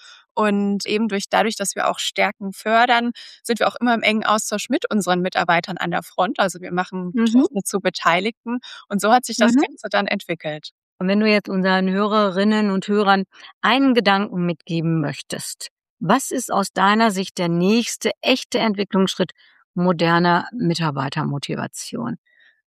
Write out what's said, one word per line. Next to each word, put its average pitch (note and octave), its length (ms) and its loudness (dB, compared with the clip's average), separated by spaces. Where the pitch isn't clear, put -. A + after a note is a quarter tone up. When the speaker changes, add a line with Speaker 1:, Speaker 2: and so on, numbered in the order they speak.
Speaker 1:
Und G3+ 520 0
eben G#3+ 220 -2
durch, G3 200 -2
dadurch, G3 280 0
dass - 180 -6
wir - 140 -2
auch - 100 -2
Stärken G3 540 -4
fördern, A#3 580 2
sind A#3 180 -2
wir - 80 4
auch - 120 -4
immer A#3+ 140 2
im A3+ 80 0
engen G#3+ 220 0
Austausch G#3+ 440 -2
mit - 220 -2
unseren F3+ 320 0
Mitarbeitern F3+ 560 0
an F3+ 120 -4
der F3 120 -2
Front. F#3+ 360 -2
Also, F3+ 220 0
wir F#3 120 -10
machen F3+ 420 -6
Speaker 2:
Mhm. A#3 300 4
Speaker 1:
Treffen G3+ 200 -2
zu G3+ 160 -4
Beteiligten G3 800 -2
und G3+ 120 -4
so G#3+ 120 4
hat B3 120 4
sich A3+ 140 -8
das A#3 180 4
Speaker 2:
Mhm. D4 100 4
Speaker 1:
Ganze C#4+ 240 -14
dann G3+ 160 0
entwickelt. E3 640 -6
Speaker 2:
Und F#3 100 -2
wenn G#3 120 2
du G#3+ 80 2
jetzt G#3 200 2
unseren F#3+ 420 2
Hörerinnen G#3 800 2
und F#3+ 160 -2
Hörern G3 380 2
einen B3+ 320 4
Gedanken G3 500 2
mitgeben E3 560 -2
möchtest, - 680 -8
was G#3+ 320 0
ist - 220 -4
aus G3 200 -2
deiner G#3 380 2
Sicht F#3+ 280 -6
der F3 100 0
nächste F#3 640 0
echte - 380 -2
Entwicklungsschritt G3 720 -2
moderner F3 800 2
Mitarbeitermotivation? D3+ 1600 -4